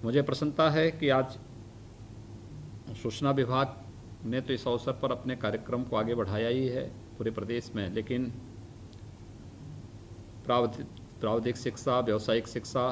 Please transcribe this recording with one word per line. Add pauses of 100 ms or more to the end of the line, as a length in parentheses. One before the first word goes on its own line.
मुझे
प्रसन्नता
है
कि
आज (1600)
सूचना
विभाग (500)
ने
तो
इस
अवसर
पर
अपने
कार्यक्रम
को
आगे
बढ़ाया
ही
है (340)
पूरे
प्रदेश
में,
लेकिन (2250)
प्रावधि-, (340)
प्राविधिक
शिक्षा,
व्यावसायिक
शिक्षा